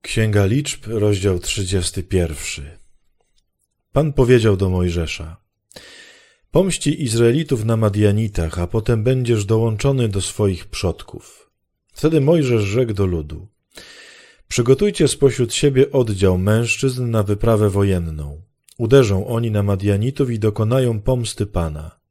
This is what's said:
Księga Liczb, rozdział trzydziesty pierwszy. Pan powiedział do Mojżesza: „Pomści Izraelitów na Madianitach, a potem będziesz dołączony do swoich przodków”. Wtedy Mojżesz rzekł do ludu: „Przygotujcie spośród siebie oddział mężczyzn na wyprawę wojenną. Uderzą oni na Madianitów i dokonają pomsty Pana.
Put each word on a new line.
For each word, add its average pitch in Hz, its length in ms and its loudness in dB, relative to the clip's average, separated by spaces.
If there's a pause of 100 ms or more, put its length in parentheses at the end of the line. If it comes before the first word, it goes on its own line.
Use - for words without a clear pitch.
(140)
Księga 104 300 2
Liczb, 131 420 -2
rozdział 101 520 0
trzydziesty 92 640 -4
pierwszy. 78 760 -4 (1120)
Pan 147 220 0
powiedział 117 440 4
do 95 120 0
Mojżesza: 85 680 -4 (1120)
„Pomści 170 520 0
Izraelitów 117 640 0
na 113 120 0
Madianitach, 104 840 0
a 87 80 -2
potem 110 360 -2
będziesz 120 420 0
dołączony 113 640 0
do 95 120 -2
swoich 98 440 -2
przodków”. - 840 -8 (420)
Wtedy 156 280 2
Mojżesz 135 420 2
rzekł 110 300 0
do 98 120 0
ludu: 80 420 -4 (1000)
„Przygotujcie 139 600 2
spośród 127 460 0
siebie 139 380 2
oddział 98 460 2
mężczyzn 117 720 0
na 113 140 0
wyprawę 104 460 2
wojenną. 85 720 -2 (360)
Uderzą 113 500 4
oni 117 240 -2
na 104 120 0
Madianitów 101 680 0
i 113 80 -4
dokonają 113 640 0
pomsty 123 440 -2
Pana. 80 540 -6 (120)